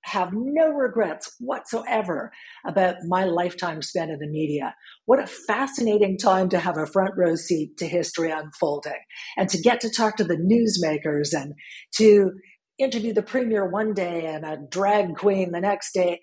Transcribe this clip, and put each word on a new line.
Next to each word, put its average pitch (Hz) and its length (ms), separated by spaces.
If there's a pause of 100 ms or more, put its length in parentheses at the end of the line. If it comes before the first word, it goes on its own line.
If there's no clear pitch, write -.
have 185 300
no 294 360
regrets 226 720
whatsoever 226 880 (340)
about 180 380
my 185 220
lifetime 175 560
spent 160 280
in 151 100
the 151 100
media. 147 440 (320)
What 262 140
a - 80
fascinating 214 920
time 190 320
to 185 80
have 165 200
a 156 100
front 190 300
row 165 180
seat 165 440
to 175 60
history 165 460
unfolding 151 680 (360)
and 190 120
to 165 120
get 233 200
to 226 80
talk 220 260
to 214 80
the 165 140
newsmakers 165 960
and 147 200 (440)
to 208 340 (480)
interview 233 340
the 208 80
premier 220 480
one 214 240
day 175 320
and 156 200
a 156 120 (140)
drag 196 460
queen 190 340
the 170 80
next 196 340
day. 180 300